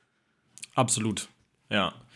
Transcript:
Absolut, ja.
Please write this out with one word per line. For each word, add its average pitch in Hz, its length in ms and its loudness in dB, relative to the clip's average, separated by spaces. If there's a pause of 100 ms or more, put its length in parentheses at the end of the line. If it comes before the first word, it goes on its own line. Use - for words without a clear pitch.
(760)
Absolut, 110 520 0 (420)
ja. 98 240 2 (220)